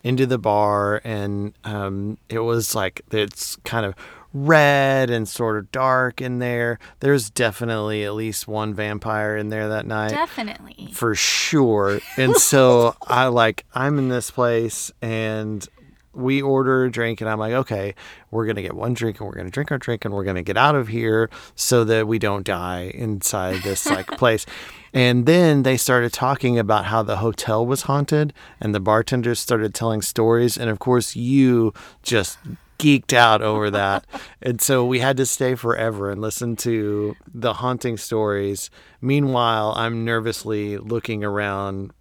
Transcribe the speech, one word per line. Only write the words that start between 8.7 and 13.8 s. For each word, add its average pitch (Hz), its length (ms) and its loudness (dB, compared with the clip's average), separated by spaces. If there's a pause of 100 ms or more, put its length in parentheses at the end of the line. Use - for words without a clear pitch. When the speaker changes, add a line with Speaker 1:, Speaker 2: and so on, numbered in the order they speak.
Speaker 1:
vampire 107 640 -4
in 107 120 -4
there 107 200 -4
that 107 180 -4
night. 107 240 -4
Speaker 2:
Definitely. - 800 -8
Speaker 1:
For 113 220 0
sure. 104 840 2 (160)
And 131 220 4
so 123 640 6
Speaker 2:
<laughs> - 60 -14
Speaker 1:
I, 123 200 4
like, 117 460 2
I'm 139 240 0